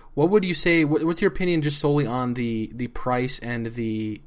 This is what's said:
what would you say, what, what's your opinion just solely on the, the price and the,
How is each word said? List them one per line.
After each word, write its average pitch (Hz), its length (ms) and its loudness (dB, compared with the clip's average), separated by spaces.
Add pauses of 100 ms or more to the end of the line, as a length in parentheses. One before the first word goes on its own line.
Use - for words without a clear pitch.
(140)
what 151 160 2
would 202 160 4
you 180 80 -2
say, 165 320 4
what, 151 180 2
what's 170 180 -2
your 196 100 4
opinion 175 320 0
just 147 160 -2
solely 147 260 2
on 123 300 -2
the, 113 400 -2
the 123 120 -4
price 127 520 -2
and 117 280 -4
the, 110 600 -4